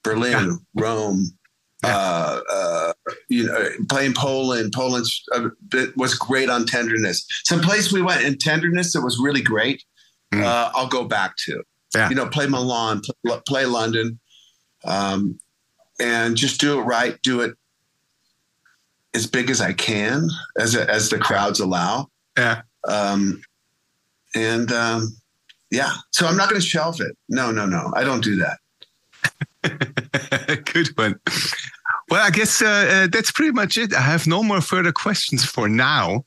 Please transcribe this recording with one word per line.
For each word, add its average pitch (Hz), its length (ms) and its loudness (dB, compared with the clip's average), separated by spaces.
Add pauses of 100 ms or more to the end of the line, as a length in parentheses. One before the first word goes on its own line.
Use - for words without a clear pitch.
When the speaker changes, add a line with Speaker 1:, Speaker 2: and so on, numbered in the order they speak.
Speaker 1:
Berlin, 113 300 0 (420)
Speaker 2:
Yeah. 107 80 -2
Speaker 1:
Rome, 107 440 0 (560)
Speaker 2:
Yeah. 104 140 0
Speaker 1:
uh, 85 440 -2 (120)
uh, 85 400 -2 (360)
you 120 180 2
know, - 220 0 (200)
play 139 180 0
in 127 80 0
Poland. 127 600 0
Poland's 127 480 -2 (100)
a 117 180 -2 (180)
bit, 131 280 0
was 127 180 0
great 131 360 0
on 120 160 0
Tenderness. 113 580 0 (200)
Some 170 160 2
place 190 320 2
we 185 100 2
went 175 200 2
in 139 160 0
Tenderness 170 540 0
that 143 100 0
was 117 200 -2
really 143 200 0
great, 113 400 0 (500)
Speaker 2:
Mm. 104 120 0
Speaker 1:
uh, 117 300 0
I'll 131 140 -2
go 123 160 -2
back 104 320 -2 (100)
to. 69 160 -8 (320)
Speaker 2:
Yeah. 107 140 2
Speaker 1:
You 131 80 0
know, 127 100 0
play 139 200 0
Milan, 120 540 0 (240)
pl-, 117 220 -2
play 135 200 0
London, 113 520 0 (680)
um, 98 540 -2 (640)
and 117 360 2
just 135 240 0
do 147 200 2
it - 20 -4
right. 120 400 0
Do 127 200 0
it 117 120 -4 (1600)
as 113 120 0
big 123 240 0
as 117 100 2
I 92 140 0
can, 113 540 0 (300)
as, 117 160 2
as 107 360 2
the 104 80 0
crowds 101 420 0
allow. 92 480 -2 (280)
Speaker 2:
Yeah. 117 260 0 (260)
Speaker 1:
Um, 101 540 0 (920)
and, 113 380 0
um, 113 440 0 (540)
yeah, 131 220 0 (180)
so 175 160 2
I'm 165 100 2
not 196 120 2
gonna 208 120 2
shelve 165 400 -2
it. - 160 -6 (120)
No, 120 240 0
no, 107 140 -2
no, 87 300 -2
I 123 80 2
don't 127 200 0
do 104 120 0
that. 85 220 -2 (1040)
Speaker 2:
<laughs> 139 1120 -4
Good 165 240 2
one. 107 220 0 (920)
Well, 202 140 4
I 202 60 6
guess, 208 300 2
uh, 220 60 4
uh, 190 440 6
that's - 200 0
pretty 302 220 2
much 220 260 0
it. 226 160 -2
I 131 60 4
have 156 260 2
no 175 160 4
more 202 180 4
further 185 320 0
questions - 520 0
for 113 240 0
now. 117 580 2